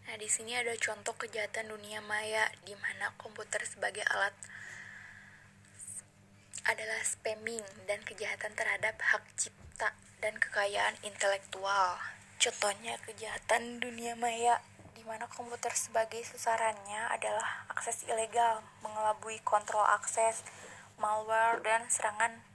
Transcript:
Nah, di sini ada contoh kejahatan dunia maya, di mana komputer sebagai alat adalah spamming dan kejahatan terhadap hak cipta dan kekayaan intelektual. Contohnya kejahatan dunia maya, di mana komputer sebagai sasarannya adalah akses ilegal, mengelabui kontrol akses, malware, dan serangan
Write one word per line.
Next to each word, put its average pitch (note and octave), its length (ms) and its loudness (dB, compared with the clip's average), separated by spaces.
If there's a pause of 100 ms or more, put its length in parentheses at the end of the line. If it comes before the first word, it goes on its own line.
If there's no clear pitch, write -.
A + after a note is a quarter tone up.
Nah, A3+ 80 -8
di G#3+ 160 -4
sini A#3 240 -2
ada A#3 240 0
contoh G#3+ 400 -2
kejahatan A3 560 -6
dunia G#3 260 -10
maya, G#3+ 480 2 (140)
di G3+ 160 -14
mana - 400 -4
komputer G#3+ 480 -6
sebagai G3+ 400 -4
alat G3+ 260 2 (2250)
adalah A3 380 0
spamming A3 580 -4 (220)
dan G3+ 240 -2
kejahatan G#3 480 -6
terhadap G#3+ 460 0
hak - 200 4 (140)
cipta - 580 -4 (280)
dan G#3+ 160 -2
kekayaan G3+ 640 2
intelektual. G3 960 2 (400)
Contohnya A3 680 2
kejahatan A#3 760 -2
dunia A#3 320 -6
maya, A#3 480 4 (320)
di A3+ 120 -20
mana A3 240 -8
komputer A#3+ 440 -6
sebagai A3+ 520 2
sasarannya A3 840 0
adalah G#3+ 600 -2
akses - 360 -4
ilegal, A3+ 600 4 (200)
mengelabui G#3+ 560 0
kontrol G#3 440 4
akses, A3+ 600 4 (560)
malware, A3 640 4
dan A3+ 240 2
serangan A3+ 640 0